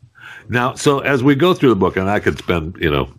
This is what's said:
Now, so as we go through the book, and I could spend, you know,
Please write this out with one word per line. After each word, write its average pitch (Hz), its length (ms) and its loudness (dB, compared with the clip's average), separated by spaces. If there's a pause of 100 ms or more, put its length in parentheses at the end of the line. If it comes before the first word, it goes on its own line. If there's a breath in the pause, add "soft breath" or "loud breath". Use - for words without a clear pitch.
(500 loud breath)
Now, 123 240 -2
so 143 260 0
as 135 240 0
we 143 120 4
go 175 180 2
through 143 160 2
the 110 80 4
book, 92 180 0
and 95 140 -2
I 104 100 0
could 85 180 -2
spend, 85 400 -4
you 82 140 -2
know, 67 280 -2